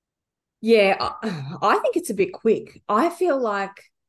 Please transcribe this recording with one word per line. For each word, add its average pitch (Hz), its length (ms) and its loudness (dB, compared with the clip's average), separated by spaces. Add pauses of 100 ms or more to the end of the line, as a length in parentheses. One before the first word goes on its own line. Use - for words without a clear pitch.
(600)
Yeah, 214 400 4
I, - 120 -4 (100)
<sighs> 165 400 -8
I 233 160 2
think 480 180 -2
it's 349 140 -4
a 214 40 -4
bit 180 180 0
quick. - 560 -2
I 247 220 2
feel 339 300 -2
like 202 500 -6 (180)